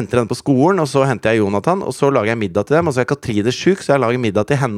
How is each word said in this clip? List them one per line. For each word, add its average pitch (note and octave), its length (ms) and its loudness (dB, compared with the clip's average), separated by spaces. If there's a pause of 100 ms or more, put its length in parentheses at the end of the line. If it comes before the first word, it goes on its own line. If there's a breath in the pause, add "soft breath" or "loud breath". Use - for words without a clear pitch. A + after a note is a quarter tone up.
henter A#2+ 140 -2
henne A2+ 100 -2
på B2 80 -4
skolen, C#3+ 420 2
og D3+ 80 0
så C3+ 200 2
henter A2 260 0
jeg A2+ 80 2
Jonathan, G#2 400 0
og - 100 -6
så C#3 220 0
lager A#2 220 0
jeg - 20 -6
middag G2+ 300 -2
til C#3+ 100 2
dem, E3+ 100 2
og C#3 60 -2
så B2+ 80 0
er A#2+ 40 0
Katrine A2+ 460 -2
syk, F#3 300 0
så C#3+ 160 0
jeg C3 40 2
lager A#2+ 200 0
middag G#2 240 0
til C#3+ 120 0
henne A#2+ 200 -2